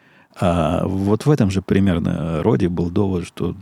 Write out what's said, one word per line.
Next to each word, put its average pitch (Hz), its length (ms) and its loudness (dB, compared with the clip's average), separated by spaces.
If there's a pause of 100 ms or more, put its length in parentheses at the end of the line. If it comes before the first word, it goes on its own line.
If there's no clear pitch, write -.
(400)
А 85 460 0
вот 98 400 0
в 147 40 4
этом 117 200 4
же 95 120 -2
примерно 85 800 0
роде 110 260 2
был 87 220 -2
довод, 92 360 -2
что - 340 -6